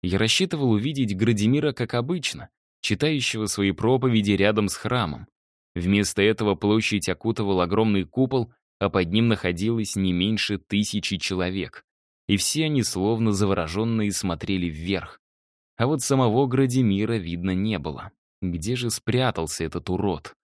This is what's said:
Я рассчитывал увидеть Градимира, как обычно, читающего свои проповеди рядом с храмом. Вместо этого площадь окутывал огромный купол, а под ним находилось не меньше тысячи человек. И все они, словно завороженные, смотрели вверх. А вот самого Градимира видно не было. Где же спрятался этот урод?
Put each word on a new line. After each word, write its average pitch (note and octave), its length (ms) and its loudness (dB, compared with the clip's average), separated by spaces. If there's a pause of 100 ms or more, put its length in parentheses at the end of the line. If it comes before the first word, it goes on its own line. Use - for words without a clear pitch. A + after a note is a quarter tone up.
Я F#2 160 -2
рассчитывал C#3 540 2
увидеть A2+ 460 0
Градимира, A#2 560 2
как - 200 -6
обычно, B2+ 540 -4 (340)
читающего B2 680 0
свои G2 240 0
проповеди A#2 600 2
рядом G2+ 380 4
с - 80 -4
храмом. G#2 500 -4 (500)
Вместо G2 460 2
этого G#2 320 4
площадь G#2 520 0
окутывал G2 540 0
огромный G2+ 420 2
купол, B2+ 480 -2 (280)
а G2 100 0
под F2+ 220 0
ним A2+ 160 2
находилось G#2 680 -2
не G2 160 0
меньше G2+ 460 -2
тысячи G2+ 600 -4
человек. F#2 680 -6 (420)
И G2+ 100 2
все D#3 280 0
они, D3 160 0
словно A2 500 0
завороженные, G2+ 800 -2
смотрели F2+ 540 -4
вверх. E2+ 560 -6 (560)
А A#2 80 0
вот C#3+ 160 0
самого C3 460 2
Градимира A#2+ 680 2
видно F2 340 -4
не G2 260 0
было. D2 340 -8 (300)
Где F2+ 340 -4
же B2 140 -4
спрятался A2 760 -2
этот E2+ 260 -6
урод? F#2 420 -2 (100)